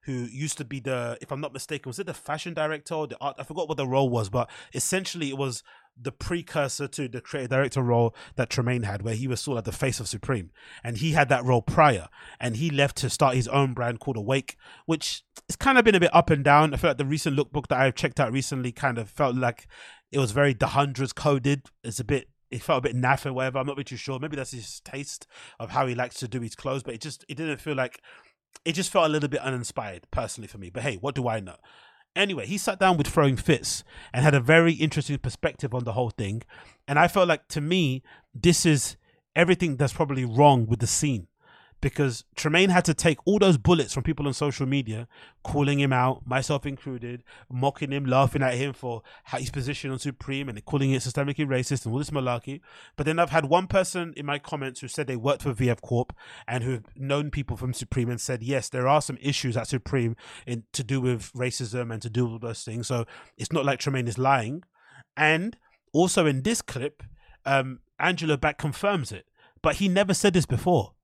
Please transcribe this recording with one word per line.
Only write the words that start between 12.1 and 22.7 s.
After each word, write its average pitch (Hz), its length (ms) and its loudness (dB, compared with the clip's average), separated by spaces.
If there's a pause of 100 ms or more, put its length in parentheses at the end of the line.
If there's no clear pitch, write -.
and 123 180 -4
he 160 120 -2
left 139 300 2
to 131 100 -2
start 131 260 2
his 123 140 0
own 135 240 2
brand 120 260 -4
called 123 200 -6
Awake, 131 380 -2 (280)
which - 400 -4 (240)
has - 80 -6
kind 262 220 4
of 226 80 6
been 214 80 6
a 185 60 6
bit 170 140 4
up 170 140 8
and 143 160 2
down. 147 300 6
I - 20 -4
feel 147 140 2
like 123 80 -2
the 139 80 0
recent 143 320 -2
lookbook 143 300 -4
that 131 120 0
I 135 120 6
checked - 280 -2
out 123 100 2
recently 127 420 -4
kind 123 260 -2
of 107 100 -8
felt 131 280 0
like 123 320 -2 (440)
it 135 60 0
was 127 140 0
very 139 200 4
The 113 140 0
Hundreds 135 480 0
coded. 139 480 0 (200)
It's 113 160 -10
a 120 60 -6
bit, 139 240 -4 (220)
it 120 100 -10
felt 131 240 0